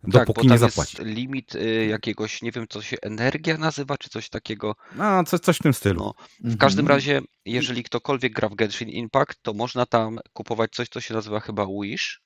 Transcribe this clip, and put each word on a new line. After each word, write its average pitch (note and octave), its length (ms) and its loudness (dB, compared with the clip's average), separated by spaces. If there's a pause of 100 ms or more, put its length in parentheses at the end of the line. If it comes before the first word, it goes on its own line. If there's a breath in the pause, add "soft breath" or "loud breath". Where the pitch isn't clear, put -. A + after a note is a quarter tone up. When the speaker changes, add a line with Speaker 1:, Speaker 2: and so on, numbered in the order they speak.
Speaker 1:
Tak, - 100 -2
Speaker 2:
dopóki B2 360 6
Speaker 1:
bo B2 60 12
Speaker 2:
nie A#2 60 8
Speaker 1:
tam A#2 60 8
jest - 100 0
Speaker 2:
zapłacisz. - 240 -2
Speaker 1:
limit, B2 560 -8
y, A2 300 0
jakiegoś, G#2+ 560 -4
nie A#2 100 -6
wiem, A#2 180 -8
co G#2+ 120 -10
się - 200 -8
energia C#3 560 -2
nazywa, C#3+ 400 -4
czy - 120 -16
coś - 200 -10
takiego. G#2+ 460 -6 (240 soft breath)
Speaker 2:
A, F#3+ 240 4
co-, E3+ 160 0
coś - 180 2
w - 40 -8
tym C#3+ 120 4
stylu. - 260 0
Speaker 1:
No, G2+ 140 -6 (260 soft breath)
w - 40 -14
Speaker 3:
Mhm. A#2 140 -2
Speaker 1:
każdym C#3+ 300 6
razie, C#3 340 2 (240)
jeżeli A#2+ 380 -2
ktokolwiek B2 500 -2
gra A2 160 0
w G2+ 60 -10
Genshin G#2+ 340 -2
Impact, A#2+ 520 -2
to A2 120 -6
można B2 320 -2
tam A2+ 340 0 (140)
kupować A2 380 -2
coś, A#2+ 180 -6
co B2 120 -10
się - 120 -10
nazywa G#2+ 260 -4
chyba G#2 260 -4 (160)
Wish. - 440 -6